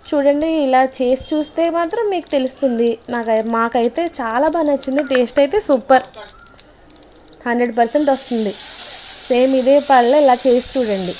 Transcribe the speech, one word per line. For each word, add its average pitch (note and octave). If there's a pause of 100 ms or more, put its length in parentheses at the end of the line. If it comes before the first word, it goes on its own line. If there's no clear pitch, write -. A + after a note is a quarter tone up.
(140)
చూడండి, C#4+
ఇలా C4+
చేసి C4
చూస్తే D#4+
మాత్రం E4+
మీకు F4
తెలుస్తుంది. B3 (120)
నాకై-, A3+
మాకైతే A#3
చాలా B3+
బాగా D4+
నచ్చింది. C4+
టేస్ట్ B3+
అయితే C#4+
సూపర్, C4 (1500)
హండ్రెడ్ A#3+
పర్సెంట్ C#4
వస్తుంది. A3+ (760)
సేమ్ C4
ఇదే C4
పాలలో C4
ఇలా C4+
చేసి B3
చూడండి. G3